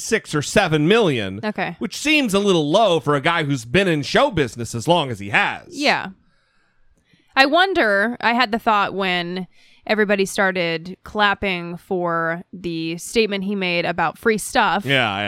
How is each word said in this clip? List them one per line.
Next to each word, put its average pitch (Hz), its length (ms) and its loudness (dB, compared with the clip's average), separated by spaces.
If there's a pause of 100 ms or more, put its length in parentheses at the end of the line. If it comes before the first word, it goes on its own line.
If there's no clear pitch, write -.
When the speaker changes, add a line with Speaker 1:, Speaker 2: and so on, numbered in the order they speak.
Speaker 1:
six - 320 -4
or 151 60 0
seven 160 480 2
million, 127 560 2
Speaker 2:
Okay. 190 340 -6
Speaker 1:
which - 180 -8
seems 285 360 0
a 196 60 2
little 175 320 2
low 180 300 4
for 147 140 0
a 139 60 0
guy 165 240 0
who's 139 200 -2
been 175 240 2
in 151 140 0
show 262 280 2
business 120 440 -4
as 117 140 -4
long 160 220 2
as 104 80 -8
he 101 120 -10
has. 143 460 -2
Speaker 2:
Yeah. 196 340 -2 (1200)
I 269 120 6
wonder, 262 720 2
I 226 120 2
had 233 200 2
the 233 60 -2
thought 202 360 2
when 180 520 -2 (400)
everybody 202 380 2
started 180 800 -2
clapping 190 720 -2
for 170 680 -2 (100)
the 165 440 -6
statement 190 480 -2
he 202 100 -4
made 180 300 -2
about 170 320 -2
free 226 220 0
stuff. 202 480 0
Speaker 1:
Yeah, 120 420 2